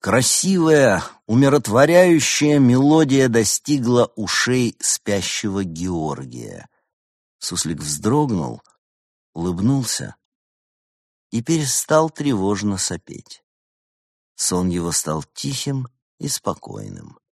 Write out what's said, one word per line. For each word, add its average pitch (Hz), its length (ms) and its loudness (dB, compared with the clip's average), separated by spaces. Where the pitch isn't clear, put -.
Красивая, 135 1000 2
умиротворяющая 147 1300 4
мелодия 135 680 4
достигла 120 880 0
ушей 120 640 -2
спящего 101 800 -4
Георгия. 71 1040 -8
Суслик 80 400 -6
вздрогнул, 80 840 -2
улыбнулся 92 840 -4
и 117 100 -4
перестал 156 680 0
тревожно 101 680 -2
сопеть. - 680 -10
Сон 90 360 -2
его 87 200 -4
стал 78 320 -4
тихим 135 640 -6
и - 80 -10
спокойным. 50 960 -10